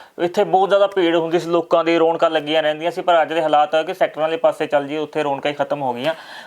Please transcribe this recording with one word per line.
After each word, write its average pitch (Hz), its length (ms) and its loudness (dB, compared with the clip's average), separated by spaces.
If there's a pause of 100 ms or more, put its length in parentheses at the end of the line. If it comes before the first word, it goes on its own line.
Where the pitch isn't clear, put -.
(220)
ਇੱਥੇ 175 220 0
ਬਹੁਤ 185 240 2
ਜ਼ਿਆਦਾ 202 180 4
ਭੀੜ 175 300 0
ਹੁੰਦੀ 165 220 0
ਸੀ, 160 120 -6
ਲੋਕਾਂ 170 340 2
ਦੀ 170 140 2
ਰੌਣਕਾਂ 165 320 2
ਲੱਗੀਆਂ 156 320 0
ਰਹਿੰਦੀਆਂ 151 280 -2
ਸੀ, 175 120 -6
ਪਰ 170 200 4
ਅੱਜ 147 100 -4
ਦੇ 165 100 0
ਹਾਲਾਤ 151 320 2
ਆ 160 80 2
ਕਿ 185 120 -8
ਸੈਕਟਰਾਂ 151 280 -2
ਵਾਲੇ 160 140 0
ਪਾਸੇ 156 300 0
ਚੱਲ 143 220 0
ਜਾਈਏ, 151 100 -6
ਉੱਥੇ 151 260 -4
ਰੌਣਕਾਂ 139 260 -4
ਹੀ 143 60 -6
ਖਤਮ 143 260 -4
ਹੋ 127 100 -2
ਗਈਆਂ। 131 220 -4 (320)